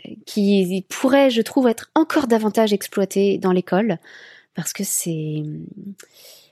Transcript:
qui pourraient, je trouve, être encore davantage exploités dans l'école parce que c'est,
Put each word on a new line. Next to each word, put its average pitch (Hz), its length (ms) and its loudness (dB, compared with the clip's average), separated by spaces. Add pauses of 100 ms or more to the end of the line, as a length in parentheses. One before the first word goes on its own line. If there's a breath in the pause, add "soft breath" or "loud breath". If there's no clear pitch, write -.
(260)
qui 196 640 2
pourraient, 269 400 4
je 233 120 2
trouve, 254 260 2
être - 280 -4
encore 311 320 0
davantage 220 440 2
exploités 196 680 0
dans 185 140 0
l'école 185 460 0 (580 loud breath)
parce 170 160 -8
que - 140 -6
c'est, 156 580 -4 (1080 loud breath)